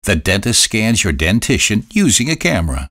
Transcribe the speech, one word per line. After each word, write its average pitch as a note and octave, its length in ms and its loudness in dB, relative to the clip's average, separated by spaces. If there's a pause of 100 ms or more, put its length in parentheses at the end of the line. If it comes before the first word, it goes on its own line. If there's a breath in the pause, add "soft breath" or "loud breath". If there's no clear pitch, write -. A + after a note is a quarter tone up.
The F2+ 120 0
dentist G2 460 0
scans A2 420 0
your F2 100 0
dentition G2+ 760 0
using C#3+ 380 2
a D#3+ 60 0
camera. E2 560 -2